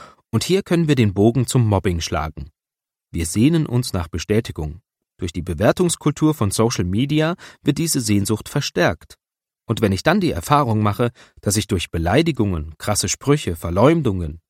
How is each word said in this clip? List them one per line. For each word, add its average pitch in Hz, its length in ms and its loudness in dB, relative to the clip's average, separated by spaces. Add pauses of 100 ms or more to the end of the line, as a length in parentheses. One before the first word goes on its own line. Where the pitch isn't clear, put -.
(300)
Und - 140 0
hier 190 180 2
können 170 260 2
wir 151 60 6
den 110 200 4
Bogen 117 320 4
zum 123 200 2
Mobbing 95 340 2
schlagen. 76 500 -6 (640)
Wir 82 140 -4
sehnen 151 400 2
uns 123 260 -2
nach 87 160 -4
Bestätigung. 85 720 -4 (380)
Durch 90 140 -6
die 90 100 -8
Bewertungskultur 147 920 0
von 104 160 -2
Social 113 340 0
Media 147 520 -2 (260)
wird 143 160 0
diese 156 220 -2
Sehnsucht 107 480 0
verstärkt. - 680 -4 (500)
Und 107 140 -2
wenn 104 120 2
ich 98 100 -2
dann 175 180 2
die 170 100 0
Erfahrung 113 520 0
mache, 107 280 0 (300)
dass 104 160 -2
ich 107 100 -2
durch 92 240 -2
Beleidigungen, 90 880 0
krasse 104 300 -2
Sprüche, 139 480 -2
Verleumdungen, 95 920 0